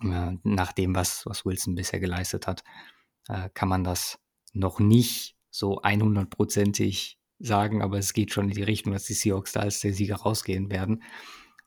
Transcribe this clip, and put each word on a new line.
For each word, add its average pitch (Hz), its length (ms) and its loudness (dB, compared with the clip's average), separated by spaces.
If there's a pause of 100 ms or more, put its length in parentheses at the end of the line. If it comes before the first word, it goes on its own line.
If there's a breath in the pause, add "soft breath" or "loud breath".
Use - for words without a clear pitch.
äh, 90 400 -2
nach 95 280 0
dem, 92 220 2
was, - 320 -2
was - 200 -8
Wilson 92 300 -2
bisher 92 240 -4
geleistet 92 480 -4
hat, 92 160 -6 (640 loud breath)
äh, 95 260 -6
kann 98 160 -2
man 92 140 2
das - 360 -4 (340)
noch 95 260 0
nicht 113 560 6 (140)
so 98 320 -2
einhundertprozentig 104 1400 2 (220)
sagen, 104 420 2
aber 101 160 0
es 98 160 -2
geht 104 180 2
schon 98 180 0
in 101 60 -2
die 104 80 -2
Richtung, 107 300 0
dass 95 120 -4
die - 80 -6
Seahawks 98 380 0
da 107 100 -2
als 104 200 -2
der 101 120 0
Sieger 98 240 -2
rausgehen 101 520 -2
werden. 101 340 -2 (640 loud breath)